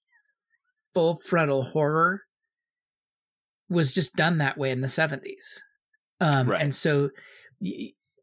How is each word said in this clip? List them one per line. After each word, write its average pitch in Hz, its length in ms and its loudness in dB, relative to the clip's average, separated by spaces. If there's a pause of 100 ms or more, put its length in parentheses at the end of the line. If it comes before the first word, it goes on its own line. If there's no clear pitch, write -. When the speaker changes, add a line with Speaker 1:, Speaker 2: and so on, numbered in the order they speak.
(920)
Speaker 1:
full 170 240 2
frontal 147 460 0
horror 156 640 0 (1500)
was 165 240 2
just - 220 -2
done 165 200 2
that 143 220 0
way 135 120 -2
in 131 120 -4
the 135 80 -2
seventies. - 720 -4 (580)
Um, 139 300 2
Speaker 2:
Right. 98 100 2
Speaker 1:
and 143 140 0
so, 143 340 2 (500)
y-, - 340 -8 (300)